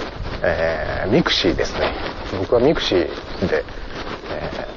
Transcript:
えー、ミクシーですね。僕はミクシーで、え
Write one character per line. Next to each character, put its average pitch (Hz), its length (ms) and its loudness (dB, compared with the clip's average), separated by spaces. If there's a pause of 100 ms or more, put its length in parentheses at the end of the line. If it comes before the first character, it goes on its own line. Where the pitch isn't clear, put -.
(420)
え 82 640 0
ー、 98 40 0
ミ 156 120 6
ク - 100 2
シ - 160 2
ー - 60 4
で - 100 0
す - 140 -4
ね。 - 140 0 (460)
僕 95 160 0
は 117 60 6
ミ 147 140 6
ク - 60 -2
シ - 140 2
ー 92 40 6 (480)
で、 78 180 2 (680)
え 76 440 -6